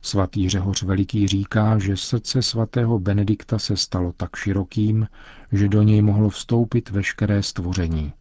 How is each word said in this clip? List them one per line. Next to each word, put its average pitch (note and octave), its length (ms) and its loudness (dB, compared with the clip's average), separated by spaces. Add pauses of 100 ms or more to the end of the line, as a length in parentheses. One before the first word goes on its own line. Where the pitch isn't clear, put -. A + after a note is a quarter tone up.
Svatý F#2+ 460 0
Řehoř F#2+ 340 -2
Veliký G2 460 0
říká, G#2+ 500 2
že G2 180 0
srdce A#2+ 460 -2
svatého A2+ 560 0
Benedikta G2+ 600 0
se G2+ 180 -2
stalo F2+ 400 -4
tak - 200 -8
širokým, G#2+ 720 0 (440)
že G2+ 160 4
do G#2+ 140 4
něj G#2+ 200 6
mohlo G#2 260 4
vstoupit A#2 640 -2
veškeré G2+ 520 0
stvoření. E2+ 800 -4